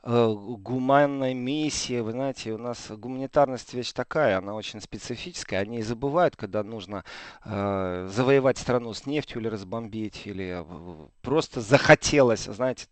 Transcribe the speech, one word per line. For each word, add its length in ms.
э, 60
гу-, 720
гуманной 540
миссии. 640
Вы 120
знаете, 400
у 60
нас 320
гуманитарность 840
вещь 180
такая, 460
она 160
очень 260
специфическая. 800
Они 180
и 40
забывают, 540
когда 260
нужно, 420
э, 680
завоевать 480
страну 360
с 120
нефтью 340
или 80
разбомбить, 800
или, 400
э, 400
просто 380
захотелось, 840
знаете, 480